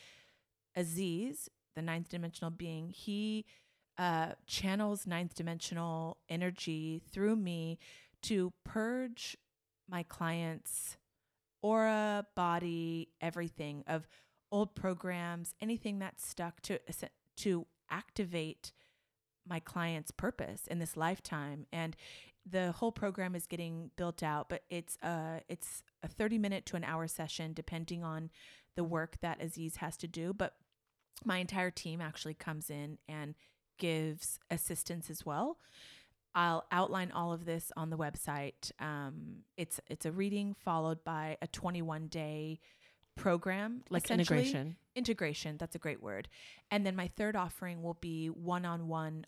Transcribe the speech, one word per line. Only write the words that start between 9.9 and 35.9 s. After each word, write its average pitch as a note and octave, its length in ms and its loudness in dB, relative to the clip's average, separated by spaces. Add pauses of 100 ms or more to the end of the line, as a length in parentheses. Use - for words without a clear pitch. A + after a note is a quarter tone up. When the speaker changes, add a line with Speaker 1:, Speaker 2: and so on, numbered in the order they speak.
Speaker 1:
clients' E3 960 -2 (640)
aura, G#3+ 640 6 (100)
body, E3+ 760 2 (120)
everything E3 680 -2
of D#3+ 200 0 (440)
old G#3 240 4
programs, F3 840 -2
anything G#3+ 380 0
that's - 280 -6
stuck E3+ 340 -4
to, - 180 0 (560)
to F3 300 2 (240)
activate F3 840 -2 (760)
my E3+ 120 -2
client's E3 520 -2
purpose - 560 -4
in E3+ 120 0
this E3 180 -2
lifetime. D3+ 720 -2
And E3 240 -2 (540)
the F3+ 240 2
whole A#3 180 2
program F#3+ 420 -2
is E3+ 140 -4
getting E3 480 -6
built E3+ 260 -2
out, D3+ 280 0
but - 200 -4
it's E3+ 320 -4
a, D#3+ 480 -2
it's - 340 -8 (200)
a - 40 -6
thirty A3 300 2
minute G3 300 2
to - 80 -4
an E3+ 80 0
hour E3 240 0
session, D#3+ 460 -4
depending E3 500 -4
on D#3+ 260 -2 (460)
the F3 80 2
work E3 380 0
that E3 200 0
Aziz E3 360 -4
has D#3+ 200 -4
to E3+ 100 -6
do. E3+ 260 -2
But F#3+ 220 0 (680)
my F#3 120 4
entire F3+ 340 2
team E3 300 -4
actually D#3 340 -4
comes D#3 340 -6
in D3 380 -6
and D3+ 280 -6 (440)
gives D#3+ 600 0 (100)
assistance E3+ 600 -2
as - 160 -8
well. F3+ 340 0 (760)